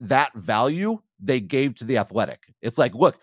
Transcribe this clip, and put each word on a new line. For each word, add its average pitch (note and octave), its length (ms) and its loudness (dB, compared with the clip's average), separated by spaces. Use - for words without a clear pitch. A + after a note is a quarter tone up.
that C3+ 320 0
value C#3 680 -2
they B2+ 180 0
gave C3 360 -2
to A#2 100 -12
The A#2+ 120 0
Athletic. G2+ 640 -4
It's A#2 160 -6
like, A2 160 2
"Look, D3+ 300 4